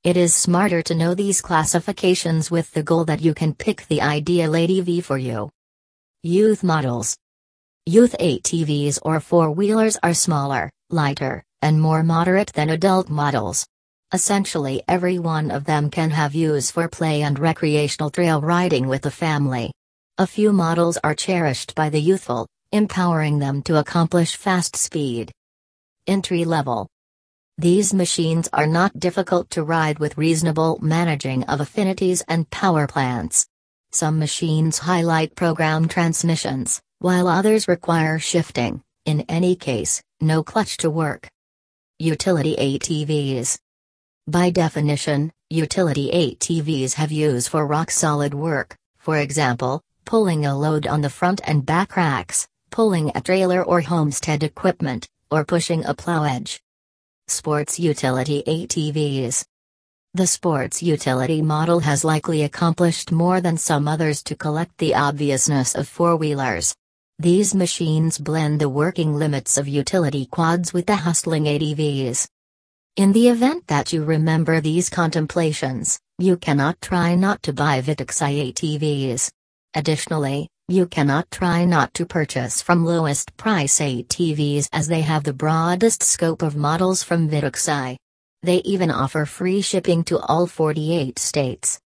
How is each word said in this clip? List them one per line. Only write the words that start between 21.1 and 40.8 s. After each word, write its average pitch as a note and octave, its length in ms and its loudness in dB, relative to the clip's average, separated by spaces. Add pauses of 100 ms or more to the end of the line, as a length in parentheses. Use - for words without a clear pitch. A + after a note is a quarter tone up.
cherished E3 580 -2
by D#3 160 0
the D3+ 100 0
youthful, D3+ 460 0 (260)
empowering F3 680 0
them C#3 240 -2
to D#3+ 140 2
accomplish E3 580 2
fast F3+ 400 -2
speed. B2 560 -4 (760)
Entry F3+ 400 0
level. C#3 420 -2 (680)
These F#3 380 4
machines E3 580 0
are D3+ 140 2
not E3+ 320 0
difficult F3+ 520 0
to E3 120 -4
ride D#3 340 0
with D3+ 220 -4
reasonable D#3+ 600 2
managing D#3 680 0
of C#3+ 160 -2
affinities F#3+ 680 -2
and E3 240 0
power D#3+ 340 2
plants. B2 600 -2 (440)
Some D#3 280 0
machines D#3 580 0
highlight E3 580 0
program D#3+ 520 0
transmissions, E3 920 -2 (200)
while F3+ 280 2
others G3+ 400 2
require E3 520 0
shifting, C#3+ 640 -2 (240)
in D3+ 160 0
any F3+ 340 0
case, B2 480 -4 (180)
no D#3+ 220 2
clutch - 340 -4
to E3 140 0